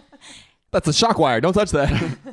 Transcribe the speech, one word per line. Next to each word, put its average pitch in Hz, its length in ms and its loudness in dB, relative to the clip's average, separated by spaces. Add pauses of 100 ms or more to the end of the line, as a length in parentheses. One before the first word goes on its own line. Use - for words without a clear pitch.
(720)
That's 180 160 -2
a 151 60 0
shock 226 240 0
wire. 127 240 2
Don't 175 120 0
touch 202 180 0
that. 143 460 -2 (160)